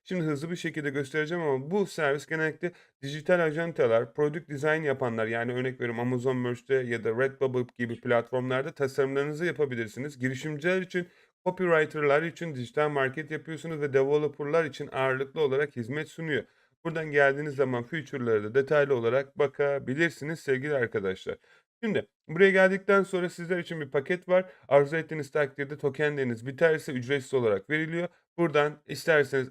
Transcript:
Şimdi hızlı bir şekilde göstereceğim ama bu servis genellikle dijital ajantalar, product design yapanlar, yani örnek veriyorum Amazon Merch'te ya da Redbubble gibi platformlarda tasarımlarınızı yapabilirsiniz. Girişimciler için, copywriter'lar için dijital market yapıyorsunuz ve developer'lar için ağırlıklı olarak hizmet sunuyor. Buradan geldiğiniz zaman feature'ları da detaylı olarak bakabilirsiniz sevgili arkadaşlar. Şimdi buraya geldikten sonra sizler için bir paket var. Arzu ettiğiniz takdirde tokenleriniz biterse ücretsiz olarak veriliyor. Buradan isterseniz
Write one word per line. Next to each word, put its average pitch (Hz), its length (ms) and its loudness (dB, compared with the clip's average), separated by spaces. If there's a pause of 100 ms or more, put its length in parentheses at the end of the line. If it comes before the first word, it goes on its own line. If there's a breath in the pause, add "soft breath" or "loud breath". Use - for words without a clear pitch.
Şimdi 185 200 -2
hızlı 151 280 -2
bir 180 40 -4
şekilde 147 340 -4
göstereceğim 151 540 -4
ama 139 280 -2
bu 196 140 0
servis 147 400 -2
genellikle 156 460 -4 (300 soft breath)
dijital 151 420 0
ajantalar, 147 680 2
product 151 360 -2
design 151 320 0
yapanlar, 127 460 -2
yani 117 260 -2
örnek 127 200 -2
veriyorum 117 260 -4
Amazon 127 380 0
Merch'te 123 380 -2
ya 120 280 0
da 113 60 2
Redbubble 127 680 0
gibi 117 240 -4
platformlarda 127 680 0
tasarımlarınızı 139 720 -2
yapabilirsiniz. 127 760 -4
Girişimciler 151 600 -2
için, 180 260 -4 (380 soft breath)
copywriter'lar 156 800 2
için 165 320 -8
dijital 139 340 -2
market 139 420 -2
yapıyorsunuz 156 500 -8
ve 139 120 -4
developer'lar 147 720 2
için 143 260 -10
ağırlıklı 135 500 -2
olarak 143 340 0
hizmet 139 340 -6
sunuyor. 151 340 -4 (420 soft breath)
Buradan 160 260 -6
geldiğiniz 143 440 4
zaman 127 280 2
feature'ları 120 600 -2
da 110 120 -4
detaylı 139 400 4
olarak 123 440 0
bakabilirsiniz 143 1000 0
sevgili 139 340 -2
arkadaşlar. 110 640 -2 (460 soft breath)
Şimdi 170 240 0 (200)
buraya 185 240 6
geldikten 190 520 4
sonra 180 260 -2
sizler 175 280 -6
için 165 240 -8
bir 135 100 -10
paket 175 380 -2
var. 185 220 2 (160 loud breath)
Arzu 143 300 6
ettiğiniz 151 340 -6
takdirde 143 460 -2
tokenleriniz 135 720 -2
biterse 156 440 2
ücretsiz 127 420 -4
olarak 110 360 2
veriliyor. 160 380 -2 (300 soft breath)
Buradan 151 500 2
isterseniz 139 640 2